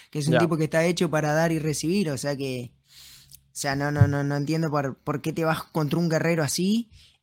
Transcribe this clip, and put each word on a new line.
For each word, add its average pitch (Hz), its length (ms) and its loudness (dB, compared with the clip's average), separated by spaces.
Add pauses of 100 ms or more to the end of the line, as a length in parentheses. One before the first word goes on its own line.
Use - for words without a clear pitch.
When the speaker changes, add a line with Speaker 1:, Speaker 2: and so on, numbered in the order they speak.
(100)
Speaker 1:
que 151 100 -6
es 139 60 -2
un 127 80 4
Speaker 2:
Ya. 123 40 6
Speaker 1:
tipo 165 180 2
que 156 80 0
está 160 200 0
hecho 175 260 0
para 151 240 0
dar 165 180 2
y 160 60 -2
recibir, 156 520 0
o 135 60 -4
sea 143 200 -4
que, 127 380 -6
o - 840 -20
sea, 139 140 0
no, 143 160 0
no, 147 160 6
no, 143 160 0
no 143 140 -2
entiendo 156 340 -2
por, 139 280 -2
por 147 220 -6
qué 160 120 -6
te 160 120 -2
vas 160 200 -2
contra 156 340 -2
un 175 100 0
guerrero 160 340 0
así, 202 480 0 (320)